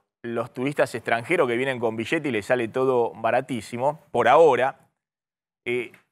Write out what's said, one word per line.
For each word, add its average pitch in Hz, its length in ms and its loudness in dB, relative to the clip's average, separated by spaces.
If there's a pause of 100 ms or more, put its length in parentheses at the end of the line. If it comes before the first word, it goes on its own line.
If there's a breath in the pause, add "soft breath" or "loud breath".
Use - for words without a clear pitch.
(200)
los 117 320 -6
turistas 139 420 -2
extranjeros 123 540 0
que 117 80 0
vienen 131 240 -2
con 113 160 -2
billete 147 320 -4
y 131 40 -4
les 104 120 -2
sale 123 240 -2
todo 131 460 0
baratísimo, 123 960 -4
por 120 180 2
ahora, 135 520 6 (840)
eh, 120 280 -4 (200)